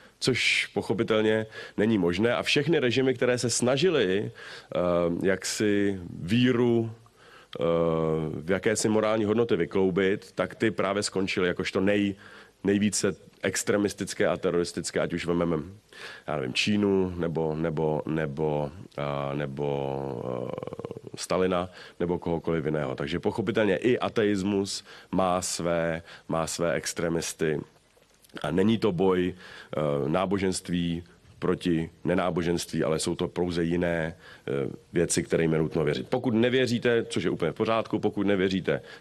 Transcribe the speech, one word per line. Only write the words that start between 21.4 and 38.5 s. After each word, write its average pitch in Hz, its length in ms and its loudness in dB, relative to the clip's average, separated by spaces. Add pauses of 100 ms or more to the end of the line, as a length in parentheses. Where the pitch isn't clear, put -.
nebo 87 200 -2
kohokoliv 82 460 -2
jiného. 76 300 -2
Takže 73 240 -4
pochopitelně 104 580 0
i 120 220 2
ateismus 101 840 0 (280)
má 92 300 2
své, 82 600 -2 (260)
má 80 200 0
své 85 260 0
extremisty. 80 880 -2 (800)
A 73 80 -4
není 101 260 2
to 104 140 2
boj, 90 420 2
eh, 71 760 -4
náboženství 90 960 0 (360)
proti 85 500 0 (140)
nenáboženství, 87 800 0
ale 78 160 0
jsou 87 160 -2
to 87 120 -2
pouze 87 360 -2
jiné, 85 520 0 (320)
eh, - 40 -4 (420)
věci, 85 300 2
které 82 200 2
jim 80 100 2
je 78 60 2
nutno 80 240 0
věřit. - 260 -2
Pokud 127 240 0
nevěříte, 120 720 2
což 98 180 -2
je 90 60 0
úplně 78 220 0
v - 40 -14
pořádku, 113 440 0
pokud 101 280 0
nevěříte 92 540 2 (200)